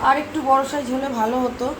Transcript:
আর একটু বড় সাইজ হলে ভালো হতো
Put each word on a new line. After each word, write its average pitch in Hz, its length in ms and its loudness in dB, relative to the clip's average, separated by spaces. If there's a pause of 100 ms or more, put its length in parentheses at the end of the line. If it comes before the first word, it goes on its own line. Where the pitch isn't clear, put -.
আর 269 160 6
একটু 302 140 -6 (120)
বড় 269 200 6
সাইজ 285 240 -4
হলে 269 140 -2 (120)
ভালো 226 240 0
হতো 247 220 -2 (120)